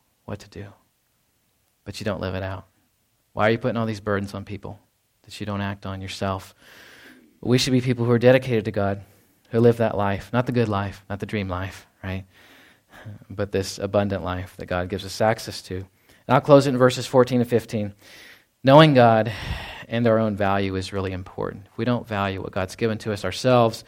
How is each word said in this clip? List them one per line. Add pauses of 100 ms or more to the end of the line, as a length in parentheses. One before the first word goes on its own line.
(260)
what
to
do, (1160)
but
you
don't
live
it
out. (680)
Why
are
you
putting
all
these
burdens
on
people (440)
that
you
don't
act
on
yourself?" (880)
We
should
be
people
who
are
dedicated
to
God, (480)
who
live
that
life,
not
the
good
life,
not
the
dream
life, (160)
right? (1040)
But
this
abundant
life
that
God
gives
us
access
to.
And (440)
I'll
close
it
in
verses
fourteen
and
fifteen. (720)
Knowing
God (560)
and
our
own
value
is
really
important.
If
we
don't
value
what
God's
given
to
us
ourselves,